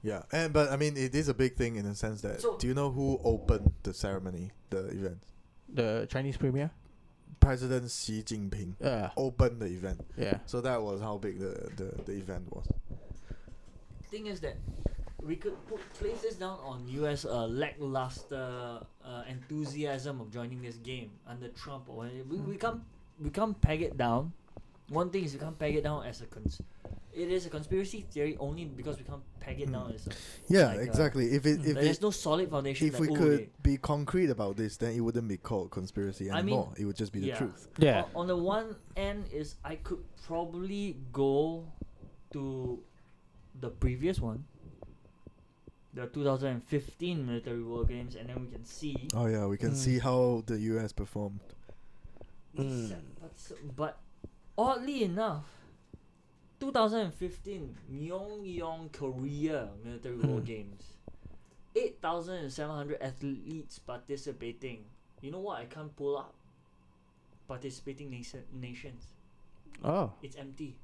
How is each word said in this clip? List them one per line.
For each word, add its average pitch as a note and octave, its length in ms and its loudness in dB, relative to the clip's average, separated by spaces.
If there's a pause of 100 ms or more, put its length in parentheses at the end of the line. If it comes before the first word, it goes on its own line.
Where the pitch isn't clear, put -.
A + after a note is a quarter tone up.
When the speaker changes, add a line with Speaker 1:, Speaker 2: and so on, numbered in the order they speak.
Speaker 1:
Yeah, G#2 280 -2
and, D#3+ 220 2
but, D3 180 8
I C#3 60 2
mean, D3 180 4
it C3 200 2
is D3+ 120 4
a C#3 60 4
big C3 220 4
thing A#2 200 2
in G2+ 100 0
the G2+ 100 0
sense G#2+ 260 -2
that, G#2 200 -2
Speaker 2:
So A#3 160 2
Speaker 1:
do B2 100 0
you C3 80 4
know C#3+ 160 2
who C3+ 320 2
opened A2 500 6 (100)
the F#2+ 120 -4
ceremony, F#2 560 -2 (180)
the F#2+ 200 0
event? F#2+ 340 -4 (500)
Speaker 3:
The A2+ 360 2
Chinese C3+ 280 -2
premier? C#3+ 320 2 (680)
Speaker 1:
President B2+ 500 8
Xi A2 320 -4
Jinping G2+ 580 -4
Speaker 3:
Yeah. A#2 380 0
Speaker 1:
opened B2 420 4
the G#2+ 60 0
event. F2+ 400 -4 (100)
Speaker 3:
Yeah. G2 300 2
Speaker 1:
So B2 160 -2
that B2 220 2
was G2+ 180 -2
how G#2+ 160 -2
big G2 220 -4
the, F#2+ 360 -4
the, - 300 -6
the G2 80 -6
event F#2+ 400 -6
was. - 140 -4 (1400)
Speaker 2:
Thing G#3+ 160 -8
is F3+ 140 -6
that C#3+ 160 -4 (680)
we D#3 140 -2
could - 180 -4 (120)
put, G#3+ 120 -6 (140)
place A3+ 280 -4
this A3 140 -4
down F#3 300 -6
on B2 240 -8
U D3 180 0
S, D3 160 -2
uh, A#2 240 0
lackluster, B2+ 1400 -4 (200)
uh, B2 240 -10
enthusiasm C#3 880 -4
of G#2+ 120 -10
joining A#2+ 300 -6
this A#2+ 160 -10
game A#2 320 -8 (160)
under A#2+ 240 -10
Trump C3 380 -12
or B2 100 -10
whatever. B2 320 -8
We, E3+ 80 -2
we G3 180 -4
Speaker 3:
Mm. - 40 -10
Speaker 2:
can't, A3+ 220 0 (400)
we D3 80 0
can't G#3 320 2
peg D#3 200 4
it D#3 160 -2
down. B2 360 4 (560)
One E3+ 200 2
thing F#3+ 140 0
is C#3+ 100 -2
we C#3 60 -8
can't D#3 180 -6
peg D3+ 180 2
it D3+ 100 4
down D3 200 0
as A#2+ 160 -8
a A2+ 40 -10
cons-, - 360 -8 (520)
it F3 180 -2
is F3+ 140 2
a - 40 -6
conspiracy F#3+ 600 -2
theory D3 280 0
only D3+ 260 -4
because C3+ 320 -6
we - 80 -12
can't C#3 160 -8 (180)
peg C3+ 220 -6
it C#3 60 0
Speaker 1:
Hmm. C3 60 -2
Speaker 2:
down B2 200 -4
as G#2+ 140 -8
a, - 40 -4 (380)
Speaker 1:
Yeah, F3 180 12
Speaker 2:
like, A2 120 2
a - 20 2
Speaker 1:
exactly. C3 500 6
If C#3 140 6
it, D3+ 160 8
Speaker 3:
Hmm. D3 80 4
Speaker 1:
if D3+ 60 6
Speaker 2:
there's D3 220 6
Speaker 1:
it, - 60 -2
Speaker 2:
no G#3 80 6
solid F3 380 2
foundation C#3 380 2
Speaker 1:
if C#3+ 60 4
Speaker 2:
that, - 80 2
Speaker 1:
we D#3 80 6
Speaker 2:
oh, D3+ 60 4
Speaker 1:
could D3 240 8
Speaker 2:
they - 100 -6 (140)
Speaker 1:
be C#3 140 8
concrete D3 520 4
about G#2 280 2
this, A2 180 0
then A#2 180 0
it A#2 60 0
wouldn't A#2 300 2
be G2 80 0
called F#2+ 340 -2
conspiracy G2 580 -2
Speaker 2:
I G2 120 2
mean, G2+ 140 2
Speaker 1:
anymore. G2 200 0
It G2+ 80 -4
would G2+ 140 -2
just G2+ 160 -2
be G2+ 80 -2
the G2+ 60 0
Speaker 2:
yeah. A#2 100 -2
Speaker 1:
truth. A2 400 -4
Speaker 3:
Yeah. B2+ 260 8 (100)
Speaker 2:
O-, E3+ 80 -2
on F3 60 0
the F#3 80 4
one G#3 400 0 (220)
end G3+ 340 -2
is D3 320 -4
I D#3 140 -6
could - 260 -6 (240)
probably F3 720 -2 (160)
go C#3+ 500 4 (680)
to C3 480 -4 (800)
the B2 100 -4
previous C3+ 500 2
one, A#2 260 -2 (1500)
the B2 140 -8
two D3 160 -4
thousand C3+ 300 4
and A#2+ 100 -4
fifteen D3 640 -2
military A#2 340 -2
war A#2 220 0
games, B2 320 2
and B2 140 -8
then B2+ 120 -6
we B2+ 60 -6
can B2 180 -10
see C3+ 480 -6
Speaker 1:
Oh A#2 140 2
yeah, G#2+ 180 4
we G2+ 120 2
can D3+ 140 2
Speaker 3:
Mm. C#3 40 2
Speaker 1:
see C3 240 4
how B2 480 6
the A2+ 100 0 (140)
U A2+ 80 4
S A2 140 -2
performed. G2+ 480 -4 (1120)
Speaker 2:
we C#3 80 0
Speaker 3:
Mm. B2 260 -2
Speaker 2:
said, E2+ 140 -8 (180)
but D#3+ 140 -14
s-, - 180 -14 (220)
but D3+ 220 -2 (600)
oddly B3+ 460 4
enough, F3+ 400 0 (1160)
two C#4 100 -2
thousand A3+ 300 6
and F3 120 -2
fifteen F3+ 640 -8 (160)
Myeongdong, E3+ 1040 -6
Korea C#3 760 -2 (140)
military A#2+ 320 -8
war B2 240 2
Speaker 3:
Mm. - 60 -2
Speaker 2:
games, G#2 480 -10 (840)
eight A#3+ 260 2
thousand E3+ 360 -2
and C#3 160 -6
seven D3+ 200 -4
hundred C#3+ 280 -4
athletes C#3 800 -6
participating. B2 1080 -8 (360)
You C#3+ 100 -8
know F#3 100 -8
what F#3+ 180 -6
I A#2+ 60 -10
can't D3+ 320 -12
pull C#3+ 200 0
up? C3+ 160 -8 (1120)
Participating C3+ 640 -8
nation, B2 340 -10 (100)
nations. B2 540 -10 (760)
Speaker 3:
Oh. D#3+ 300 2 (100)
Speaker 2:
It's C3 140 -12
empty. C#3 460 -10